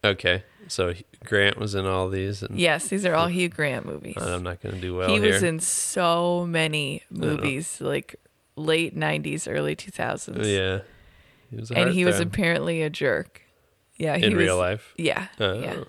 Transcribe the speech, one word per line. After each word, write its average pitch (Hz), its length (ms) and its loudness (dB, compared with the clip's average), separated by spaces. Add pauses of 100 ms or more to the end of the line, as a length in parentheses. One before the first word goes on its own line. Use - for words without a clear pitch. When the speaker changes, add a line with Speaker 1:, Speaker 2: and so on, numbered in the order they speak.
Speaker 1:
Okay, 95 400 2 (240)
so 90 220 0
H-, 87 140 -8 (200)
Grant 101 340 4
was 104 160 -4
in 95 120 0
all 92 240 2
these. 98 320 -4
And - 180 -6
Speaker 2:
Yes, 165 280 2
these 196 180 -2
are 170 80 4
all 165 140 4
Hugh 175 200 0
Grant 143 380 -4
movies. - 320 -10
Speaker 1:
I'm 90 240 -2
not 87 180 -6
gonna 98 200 -8
do 90 160 -4
well 92 120 0
Speaker 2:
He 104 120 4
Speaker 1:
here. 95 120 4
Speaker 2:
was 98 100 4
in 165 180 2
so 175 840 0
many 156 640 -2
Speaker 1:
I 180 40 -14
don't - 60 -6
know. 156 60 0 (100)
Speaker 2:
movies, 143 440 -4
like, 143 360 -4 (400)
late 160 400 0
nineties, 151 520 -2
early 147 280 0
two - 140 -14
thousands. - 580 -4
Speaker 1:
Yeah. 95 320 2 (720)
He 120 60 -10
was 113 140 -10
a 120 80 0
Speaker 2:
And 175 120 4
he 180 140 2
was 180 120 6
Speaker 1:
heartthrob. - 100 2
Speaker 2:
apparently 165 560 0
a 151 80 0
jerk. 113 520 -2 (540)
Yeah, 151 200 0
he 175 80 2
Speaker 1:
In 208 120 4
real 92 200 4
Speaker 2:
was, 90 40 2
Speaker 1:
life? 92 360 -2
Speaker 2:
yeah, 156 300 -2 (120)
Speaker 1:
Oh. 98 220 2
Speaker 2:
yeah. - 280 -6